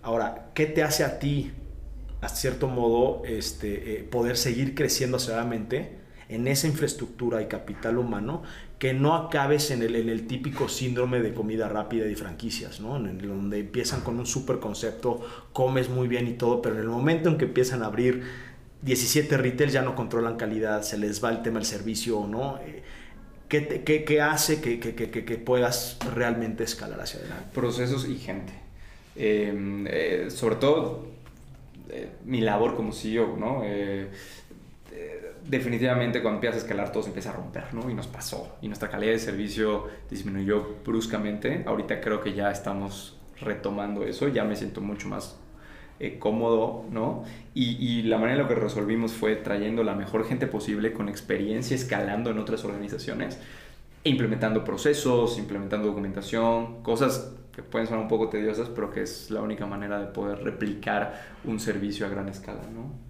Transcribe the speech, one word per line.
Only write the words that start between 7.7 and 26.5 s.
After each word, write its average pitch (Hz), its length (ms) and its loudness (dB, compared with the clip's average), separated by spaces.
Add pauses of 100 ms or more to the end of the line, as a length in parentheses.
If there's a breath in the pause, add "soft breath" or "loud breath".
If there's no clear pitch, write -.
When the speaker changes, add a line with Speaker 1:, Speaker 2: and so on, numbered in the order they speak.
Speaker 1:
humano, 120 440 -2 (380 loud breath)
que 131 140 2
no 143 220 6
acabes 147 560 2
en 120 120 0
el, 113 140 2
en 113 100 2
el 113 200 0
típico 131 420 -2
síndrome 123 500 0
de 110 140 0
comida 110 340 0
rápida 107 400 0
y 101 80 0
franquicias, 101 640 -6
¿no? 117 160 -4
En 113 120 -2
el, 92 200 -6
donde 101 320 -2
empiezan 117 400 -2
con 117 180 -2
un 123 80 -2
súper - 340 0
concepto, 110 600 -2 (320 loud breath)
comes 127 380 4
muy 127 180 2
bien 120 220 2
y 117 60 -2
todo, 120 260 4
pero 113 140 2
en 107 60 -2
el 110 60 0
momento 156 400 4
en 151 100 6
que 135 80 4
empiezan 127 380 2
a 107 40 0
abrir 123 360 4 (580 loud breath)
diecisiete 131 560 4
retail 127 320 4
ya 131 140 4
no 120 100 0
controlan 117 440 0
calidad, 110 460 2
se 107 140 -2
les 104 260 0
va 117 80 4
el 113 120 0
tema 113 160 0
del 101 80 -2
servicio, 107 600 0
¿no? 135 380 -2
Eh, 151 160 -12 (680 loud breath)
¿qué 151 120 4
te, 123 220 -2
qué, 151 220 4
qué 147 160 6
hace 151 400 4
que, 117 180 0
que, 113 160 -4
que, 113 160 -2
que, 113 140 -4
que 117 120 -2
puedas 123 640 2 (160)
realmente 113 480 2